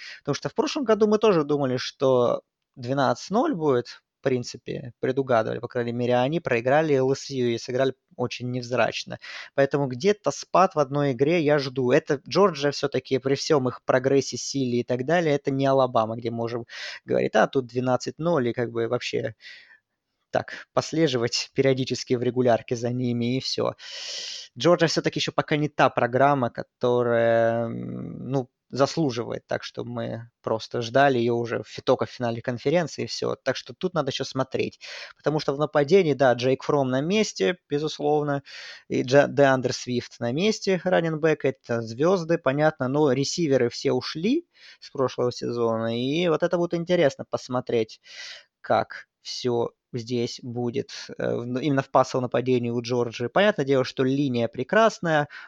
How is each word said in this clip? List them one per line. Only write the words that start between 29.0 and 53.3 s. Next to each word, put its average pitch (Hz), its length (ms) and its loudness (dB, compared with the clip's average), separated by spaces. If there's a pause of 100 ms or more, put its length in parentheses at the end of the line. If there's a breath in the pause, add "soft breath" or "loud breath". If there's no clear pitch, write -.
так - 180 -6
что 120 200 -10
мы 120 460 -8 (120)
просто 117 400 -4
ждали 135 360 4
её 117 180 2
уже 117 260 -4
в - 60 -16
фи-, - 140 -14
только 123 240 2
в - 40 -8
финале 117 320 -4
конференции, 139 600 -2
и - 20 -6
всё. 120 300 -4
Так - 200 -2
что - 180 -14
тут 185 200 -4
надо 139 160 -2
ещё 135 140 -4
смотреть, - 560 -4 (360 loud breath)
потому 151 240 0
что 143 140 -2
в 139 60 -8
нападении, 151 540 4
да, 127 200 6
Джейк 131 300 0
Фром 139 260 2
на 127 120 0
месте, 190 540 0 (140)
безусловно, 147 720 -2 (460 loud breath)
и 127 160 0
Дж-, 139 240 6
Деандре 131 440 4
Свифт - 480 -6
на 120 120 -2
месте, 190 520 0
раннинг-бэк, 160 600 0
это 120 360 -4
звёзды, 160 560 0
понятно, 143 500 0
но 143 240 2
ресиверы 135 580 2
все - 220 -2
ушли 180 540 -2 (340 loud breath)
с - 100 -20
прошлого 123 420 -2
сезона, 117 640 -2
и 147 300 0
вот 156 140 0
это 175 160 0
будет 175 160 -2
интересно 170 560 2
посмотреть, 123 720 -2 (600 loud breath)
как - 460 -2 (140)
всё 120 480 -4 (240)
здесь 117 500 -4
будет, 120 460 -4 (280)
э, 120 180 -2
в, 120 240 -4
именно 139 220 2
в - 80 -8
пассовом 127 340 2
нападении 123 460 0
у 120 120 -2
Джорджии. 120 460 -2
Понятное 202 380 2